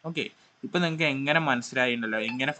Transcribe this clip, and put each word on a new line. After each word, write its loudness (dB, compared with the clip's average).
ഓക്കെ, -2
ഇപ്പൊ -2
നിങ്ങൾക്ക് 2
എങ്ങനെ 2
മനസ്സിലായിട്ടുണ്ടല്ലോ, 0
എങ്ങനെ -2